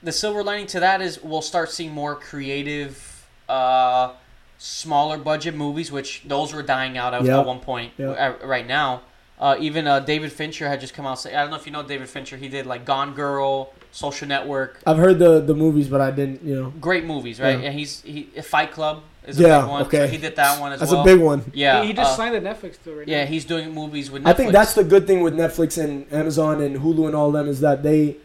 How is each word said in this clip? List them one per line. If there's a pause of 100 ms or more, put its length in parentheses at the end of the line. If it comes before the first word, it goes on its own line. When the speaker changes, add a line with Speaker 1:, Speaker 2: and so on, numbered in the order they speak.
Speaker 1:
the
silver
lining
to
that
is
we'll
start
seeing
more
creative, (240)
uh, (460)
smaller
budget
movies,
which
those
were
dying
out
of
Speaker 2:
Yep.
Speaker 1:
at
one
point.
Speaker 2:
Yep. (240)
Speaker 1:
Uh,
right
now, (380)
uh,
even,
uh,
David
Fincher
had
just
come
out.
Say,
I
don't
know
if
you
know
David
Fincher.
He
did,
like,
Gone
Girl, (200)
Social
Network.
Speaker 2:
I've
heard
the,
the
movies,
but
I
didn't,
you
know.
Speaker 1:
Great
movies,
right?
Speaker 2:
Yeah.
Speaker 1:
And
he's,
he, (180)
Fight
Club (220)
is
a
Speaker 2:
Yeah,
Speaker 1:
big
one.
Speaker 2:
okay.
Speaker 1:
So
he
did
that
one
as
Speaker 2:
That's
Speaker 1:
well.
Speaker 2:
a
big
one.
Speaker 1:
Yeah,
Speaker 3:
He,
he
just
Speaker 1:
uh,
Speaker 3:
signed
a
Netflix
deal
right
Speaker 1:
yeah,
Speaker 3:
now.
Speaker 1:
he's
doing
movies
with
Netflix.
Speaker 2:
I
think
that's
the
good
thing
with
Netflix
and
Amazon
and
Hulu
and
all
them
is
that
they